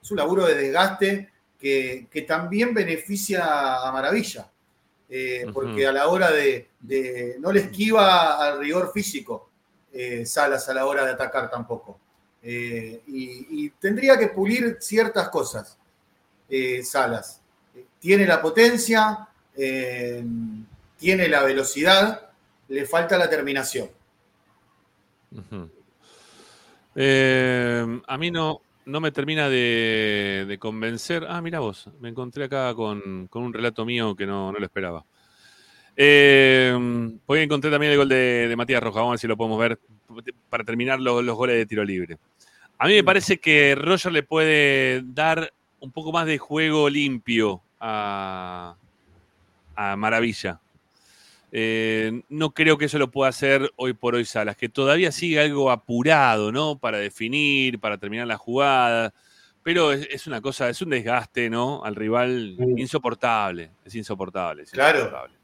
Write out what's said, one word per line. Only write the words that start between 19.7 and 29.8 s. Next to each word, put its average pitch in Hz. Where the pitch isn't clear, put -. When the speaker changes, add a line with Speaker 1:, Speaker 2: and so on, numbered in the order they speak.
Speaker 1:
tiene 180
la 143
velocidad, 156
le 139
falta 170
la 170
terminación. 139
Speaker 2:
Ujú. 92
Eh, 127
a 135
mí 170
no, 160
no 143
me 151
termina 147
de, 110